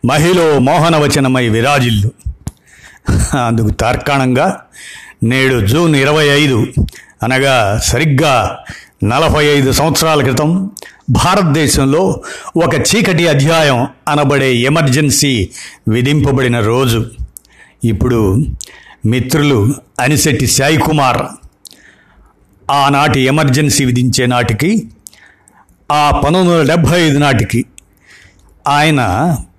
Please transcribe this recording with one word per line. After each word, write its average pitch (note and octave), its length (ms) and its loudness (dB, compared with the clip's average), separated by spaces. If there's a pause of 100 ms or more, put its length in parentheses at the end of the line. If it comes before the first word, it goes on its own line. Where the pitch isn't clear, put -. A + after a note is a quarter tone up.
మహిళ D3+ 540 2
మోహనవచనమై C#3+ 880 2
విరాజిల్లు. A#2 640 0 (1400)
అందుకు A2+ 220 0
తార్కాణంగా C3 920 0 (640)
నేడు B2+ 440 0
జూన్ D#3 300 2
ఇరవై D3 300 2
ఐదు, C#3+ 400 2 (560)
అనగా A#2+ 640 0
సరిగ్గా C3 720 0 (460)
నలభై D3+ 420 0
ఐదు C#3+ 260 2
సంవత్సరాల C#3+ 500 0
క్రితం D3+ 480 -2 (400)
భారతదేశంలో D#3 1120 0 (420)
ఒక E3 100 0
చీకటి E3+ 540 0
అధ్యాయం C#3+ 600 2 (200)
అనబడే C#3 460 0
ఎమర్జెన్సీ C3+ 920 0 (400)
విధింపబడిన C3 720 0
రోజు. A2+ 460 0 (760)
ఇప్పుడు A2 520 0 (720)
మిత్రులు B2+ 680 0 (260)
అనిశెట్టి C3 460 0
సాయి C#3 320 0
కుమార్ C3 440 0 (1500)
ఆనాటి C#3 500 2
ఎమర్జెన్సీ C#3 640 0
విధించే B2 420 0
నాటికి, B2 640 -2 (1040)
ఆ D3 320 2
పంతొమ్మిది F3 340 2
వందల D#3 160 2
డెబ్భై F3 260 2
ఐదు D3+ 180 0
నాటికి C#3 460 0 (1040)
ఆయన C#3+ 680 0 (220)